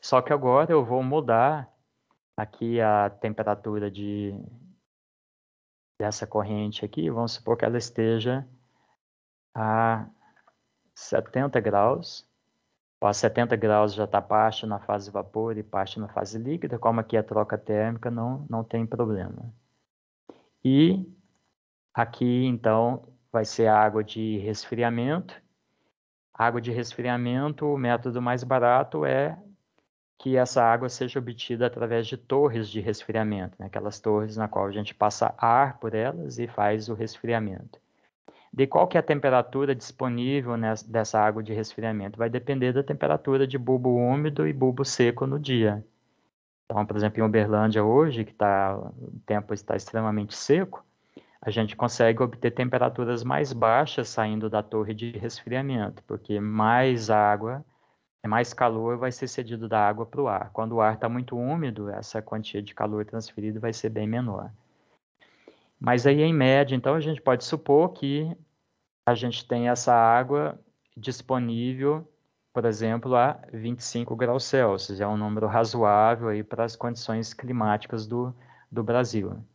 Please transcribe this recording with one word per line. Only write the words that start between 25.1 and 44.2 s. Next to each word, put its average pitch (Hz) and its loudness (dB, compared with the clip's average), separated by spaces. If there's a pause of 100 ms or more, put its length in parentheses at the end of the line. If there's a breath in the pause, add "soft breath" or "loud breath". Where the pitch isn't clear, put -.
Água 117 0
de 120 -6
resfriamento, 123 -4
o 147 0
método 123 -2
mais 123 -2
barato 131 2
é 143 0 (800)
que 131 -2
essa 127 2
água 120 2
seja 123 -6
obtida 120 -4
através 117 -2
de 123 -8
torres 120 0
de 107 -6
resfriamento, 107 -4
né? 98 -12
Aquelas 101 -8
torres 107 0
na 107 -2
qual 98 0
a 98 -4
gente 104 -8
passa 107 0
ar 127 2
por 113 -6
elas 131 -4
e 120 -4
faz 107 0
o 117 -4
resfriamento. 110 -6 (760 loud breath)
De 135 2
qual 170 4
que 180 0
é 165 6
a - -2
temperatura 135 2
disponível 123 -4
nes-, 110 -2
dessa 110 0
água 107 2
de 107 -6
resfriamento? 107 -6
Vai 117 0
depender 127 -2
da 135 2
temperatura 139 0
de 131 -4
bulbo 127 2
úmido 143 2